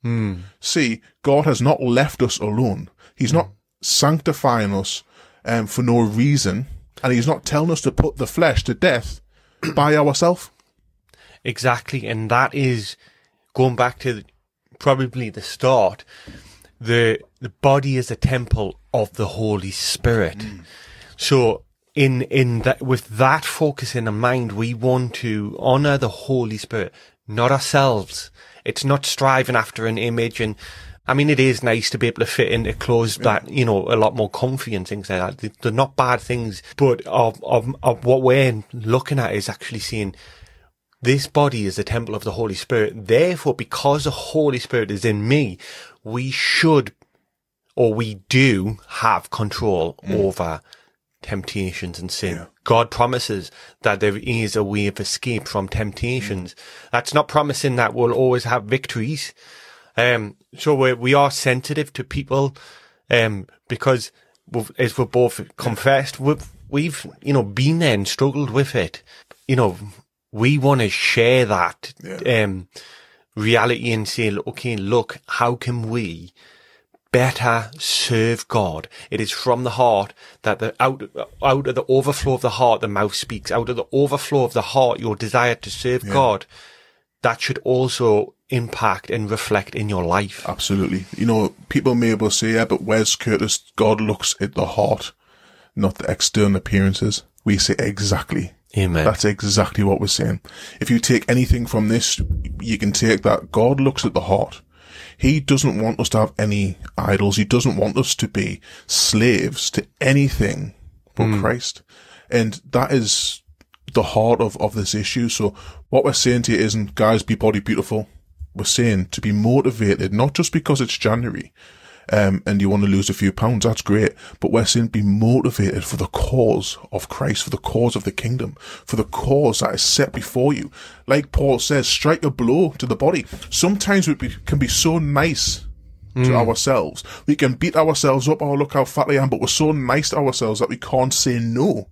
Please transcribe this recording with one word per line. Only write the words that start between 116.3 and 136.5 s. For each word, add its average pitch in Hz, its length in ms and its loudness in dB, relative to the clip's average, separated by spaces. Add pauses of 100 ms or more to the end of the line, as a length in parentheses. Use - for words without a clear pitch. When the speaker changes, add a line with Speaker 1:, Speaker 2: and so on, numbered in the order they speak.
Speaker 2:
to 117 100 0
you 101 60 2
isn't, 107 360 -2
"Guys, 110 280 4
be - 120 0
body 107 240 2
beautiful." 107 480 -4 (460)
We're 98 120 -8
saying 107 460 2
to - 100 -8
be 107 100 0
motivated, 107 840 2
not 131 200 2
just - 180 0
because 147 300 0
it's 117 160 -2
January, 113 560 -2 (580)
um, 98 340 4
and 101 140 2
you 98 100 4
want 101 140 4
to 101 60 4
lose 98 200 2
a 95 40 0
few 98 180 2
pounds, 113 340 0
that's 113 160 0
great. 104 320 2 (280)
But - 100 0
we're 113 140 2
saying 117 220 2
be 110 140 -2
motivated 107 840 2
for - 100 -6
the 87 120 -4
cause - 720 0 (140)
of 98 160 -6
Christ, - 360 -4
for - 60 -8
the 90 80 -4
cause - 380 0
of 98 80 -4
the 98 80 -4
kingdom, 117 460 -6 (280)
for - 120 -4
the 110 80 0
cause 139 540 0
that - 160 0
is 95 60 -4
set - 300 2
before 127 420 0
you. - 160 -6 (380)
Like 143 240 0
Paul 135 280 2
says, 143 280 0
"Strike 160 380 2
a 147 40 4
blow 139 480 2
to - 80 -4
the 131 120 0
body." 156 280 0 (240)
Sometimes 196 600 2
we 147 60 2
be, - 200 -8 (100)
can 143 140 0
be 127 80 2
so 160 320 2
nice 147 640 0 (540)
to 127 60 0
Speaker 1:
Mm. 127 140 4
Speaker 2:
ourselves. 113 680 0 (240)